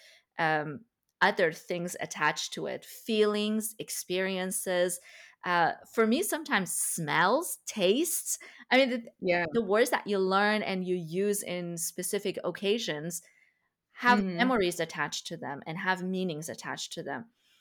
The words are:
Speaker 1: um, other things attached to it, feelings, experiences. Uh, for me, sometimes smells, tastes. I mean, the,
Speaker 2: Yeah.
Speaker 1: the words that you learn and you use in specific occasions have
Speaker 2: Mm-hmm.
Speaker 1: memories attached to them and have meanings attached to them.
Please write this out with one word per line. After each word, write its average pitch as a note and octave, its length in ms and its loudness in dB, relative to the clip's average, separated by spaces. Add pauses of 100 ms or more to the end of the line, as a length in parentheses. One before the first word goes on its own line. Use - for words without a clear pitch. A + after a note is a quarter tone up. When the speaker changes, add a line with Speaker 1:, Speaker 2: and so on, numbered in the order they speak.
(380)
Speaker 1:
um, D#3 420 0 (420)
other F#3 300 4
things F3 480 -6
attached - 540 -2
to D#3 120 -6
it, C3 180 -8
feelings, G#3+ 920 0
experiences. F#3 1200 -2 (440)
Uh, F3 280 4 (220)
for A3+ 120 4
me, B3 160 4
sometimes C#4+ 500 -2
smells, F3 920 2
tastes. G#3+ 720 0 (320)
I B3 80 6
mean, C4+ 120 6
the, A#3+ 120 -2 (180)
Speaker 2:
Yeah. F3 320 2
Speaker 1:
the A#3 100 2
words G#3+ 280 4
that - 160 0
you G3+ 120 0
learn G3+ 440 4
and F#3 240 -2
you F3+ 100 0
use F#3+ 460 -2
in F3 340 -6
specific F#3 680 -4
occasions F3 800 -2 (720)
have A#3+ 280 4
Speaker 2:
Mm-hmm. F#3 180 -2
Speaker 1:
memories G#3+ 420 2
attached D#3 460 -4
to E3+ 100 -8
them C3+ 300 -8
and D#3+ 100 -6
have F#3 260 0
meanings F#3 460 -4
attached C3+ 460 -8
to E3+ 80 -8
them. C#3 240 -6 (340)